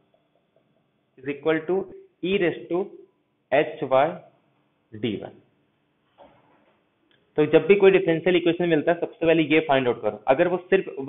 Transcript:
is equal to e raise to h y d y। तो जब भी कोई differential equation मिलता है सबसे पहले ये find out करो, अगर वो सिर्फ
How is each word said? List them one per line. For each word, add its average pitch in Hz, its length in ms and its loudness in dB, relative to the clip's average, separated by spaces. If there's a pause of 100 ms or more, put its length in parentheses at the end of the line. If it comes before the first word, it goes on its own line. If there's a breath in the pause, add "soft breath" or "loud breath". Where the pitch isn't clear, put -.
(1160)
is 131 120 -12
equal 156 360 -2
to 180 100 -2 (480)
e 190 160 -2
raise 170 280 -2
to 170 120 -4 (720)
h 151 400 0
y 135 160 4 (880)
d 110 260 -6
y। 90 100 -14 (2000)
तो 151 100 2
जब 156 200 4
भी 202 80 6
कोई 196 160 6
differential 175 440 0
equation 170 340 -2
मिलता 160 220 0
है 170 80 -4
सबसे - 260 -8
पहले 160 200 4
ये 156 220 2
find 135 200 0
out 120 140 -2
करो, 107 260 -6
अगर 160 200 2
वो 180 120 -2
सिर्फ 185 260 0 (240)